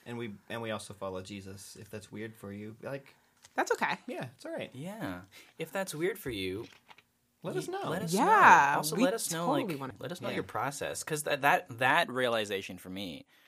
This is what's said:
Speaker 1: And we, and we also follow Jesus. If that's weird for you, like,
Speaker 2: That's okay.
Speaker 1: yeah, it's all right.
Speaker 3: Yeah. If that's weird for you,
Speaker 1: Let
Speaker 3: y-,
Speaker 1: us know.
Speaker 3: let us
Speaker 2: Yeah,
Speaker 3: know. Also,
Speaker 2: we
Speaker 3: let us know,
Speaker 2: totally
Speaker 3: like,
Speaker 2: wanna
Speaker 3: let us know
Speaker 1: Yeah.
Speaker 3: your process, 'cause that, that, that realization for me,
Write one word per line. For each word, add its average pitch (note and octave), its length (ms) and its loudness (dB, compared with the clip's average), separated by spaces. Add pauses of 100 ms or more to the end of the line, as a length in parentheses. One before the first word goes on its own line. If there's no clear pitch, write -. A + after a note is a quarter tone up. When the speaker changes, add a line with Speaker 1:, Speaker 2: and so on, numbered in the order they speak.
Speaker 1:
And A#2+ 120 -8
we, A#2 160 -6 (160)
and A#2 120 -6
we A2+ 100 -4
also G#2 220 -6
follow F#2+ 280 -8
Jesus. G2 580 -14
If G#2 100 -18
that's G#2 220 -12
weird A2 240 -10
for G2+ 160 -12
you, G#2+ 300 -12
like, C#3 320 -10 (420)
Speaker 2:
That's E4+ 180 0
okay. - 240 0 (100)
Speaker 1:
yeah, C#4 180 -8 (100)
it's - 100 -18
all D#4+ 60 -10
right. - 220 -8
Speaker 3:
Yeah. C3+ 480 -8 (380)
If E3 120 -8
that's F#3+ 220 -4
weird E3 240 -2
for - 140 -8
you, G2 360 -4 (760)
Speaker 1:
Let - 120 -6
Speaker 3:
y-, F4+ 40 -2
Speaker 1:
us - 80 -6
know. F#4 220 -6
Speaker 3:
let F3+ 120 -2
us E3+ 120 -2
Speaker 2:
Yeah, A3+ 600 10
Speaker 3:
know. D3+ 40 2
Also, D3+ 180 -2
Speaker 2:
we A3 80 4
Speaker 3:
let F#3 100 4
us A3 180 -4
know, E3 160 -4
Speaker 2:
totally B3+ 260 0
Speaker 3:
like, C3+ 60 -6
Speaker 2:
wanna C3 200 -8
Speaker 3:
let C3 120 -8
us F3+ 100 -10
know - 80 -6
Speaker 1:
Yeah. - 60 -4
Speaker 3:
your D#3+ 80 -2
process, - 600 -4
'cause D3+ 200 -4
that, C#3+ 180 -2
that, D#3 240 4 (140)
that C#3 300 6
realization A2 680 0
for F#2 120 -14
me, F#2 360 -10 (220)